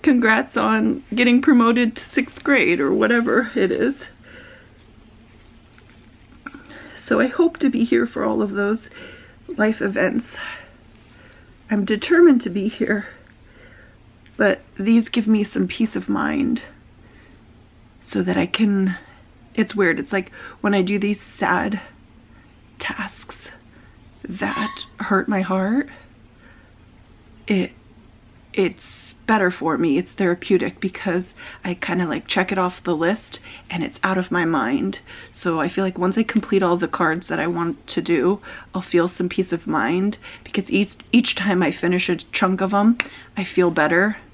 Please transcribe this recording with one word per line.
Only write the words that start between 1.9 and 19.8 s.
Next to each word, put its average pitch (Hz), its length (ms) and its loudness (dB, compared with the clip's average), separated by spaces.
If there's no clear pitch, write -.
to - 140 -16
sixth - 340 -4
grade 240 360 2
or - 120 2
whatever 233 640 2
it 196 180 0
is. - 340 -2
So - 200 0
I 262 80 4
hope 339 300 2
to 277 120 2
be 233 140 0
here 233 240 2
for - 160 -6
all 220 180 0
of 202 100 -2
those 202 380 -2
life 220 240 0
events. - 540 -2
I'm 208 160 0
determined 277 560 6
to 202 80 -6
be 190 180 -2
here, 208 400 -4
but 202 240 2
these 226 320 2
give 220 180 0
me 214 160 2
some 190 240 -2
peace 220 280 -4
of 185 140 -6
mind - 540 -2
so - 200 -4
that 180 140 0
I 175 80 2
can, 190 520 0
it's 220 200 -2
weird. 175 240 2